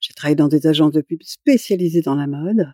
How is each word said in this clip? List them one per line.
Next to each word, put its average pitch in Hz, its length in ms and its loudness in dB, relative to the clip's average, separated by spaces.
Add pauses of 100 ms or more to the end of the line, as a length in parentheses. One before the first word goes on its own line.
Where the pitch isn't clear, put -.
J'ai - 140 -12
travaillé 151 220 -2
dans 147 120 4
des 147 180 2
agences 151 260 2
de 151 80 0
pub 160 220 -8
spécialisées 180 800 0
dans 139 120 -2
la 143 120 -2
mode. 151 480 -4